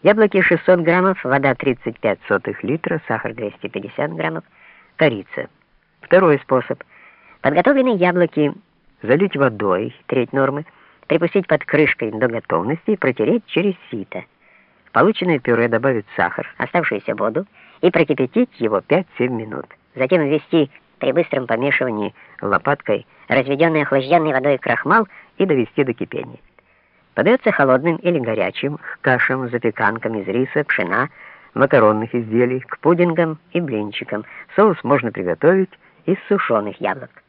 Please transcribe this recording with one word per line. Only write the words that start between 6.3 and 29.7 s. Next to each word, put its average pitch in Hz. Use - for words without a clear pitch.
способ. -
Подготовленные 240
яблоки 175
залить 156
водой, 107
треть 123
нормы, 139
припустить 170
под -
крышкой 135
до 113
готовности 117
и 196
протереть 135
через 185
сито. 95
В -
полученное 170
пюре 117
добавить 113
сахар, -
оставшуюся 123
воду 113
и 175
прокипятить 156
его 107
пять-семь 135
минут. 107
Затем 139
ввести 147
при 131
быстром 139
помешивании 117
лопаткой 104
разведенный 139
охлажденной 139
водой 131
крахмал 175
и 190
довести 135
до 127
кипения. -
Подается 208
холодным 139
или 175
горячим 113
к -
кашам, 131
запеканкам 113